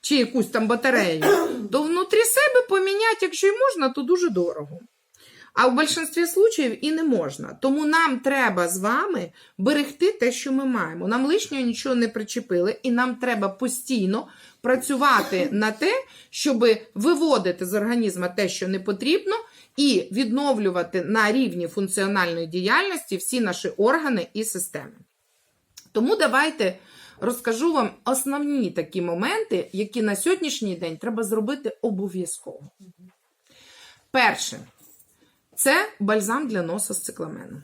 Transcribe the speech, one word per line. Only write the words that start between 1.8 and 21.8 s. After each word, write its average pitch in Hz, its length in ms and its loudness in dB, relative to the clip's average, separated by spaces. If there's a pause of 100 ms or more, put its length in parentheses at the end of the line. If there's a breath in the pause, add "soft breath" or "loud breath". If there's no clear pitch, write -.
внутрі 359 420 2
себе 508 440 4
поміняти, 392 540 2
якщо 370 240 0
й 403 120 4
можна, 480 300 2
то 269 140 -4
дуже 349 280 2
дорого. 170 480 -4 (760 loud breath)
А 240 120 4
в 247 100 4
більшості 320 500 0
случаїв 339 580 2
і 302 80 0
не 320 100 -2
можна. 180 600 -2
Тому 285 240 0
нам 302 340 2
треба 226 480 0
з 185 100 -4
вами 233 540 -2 (260 soft breath)
берегти 294 540 2
те, 247 200 0
що 262 200 -4
ми 269 120 0
маємо. 175 440 -2
Нам 247 180 0
лишнього 302 380 0
нічого 240 300 -2
не 233 140 2
причепили, 214 720 -2
і 254 80 0
нам 247 260 0
треба 226 320 -2
постійно 220 800 -2 (340 loud breath)
працювати 247 920 2
на 214 200 0
те, 415 320 0 (260 loud breath)
щоб 247 340 0 (300)
виводити 233 720 2
з 180 80 -6
організму 208 520 0 (100)
те, 202 120 0
що 185 200 -4
не 190 120 -2
потрібно, 269 540 0 (420 loud breath)
і 277 360 2
відновлювати 214 920 0
на 214 280 2
рівні 180 360 0
функціональної 190 800 -2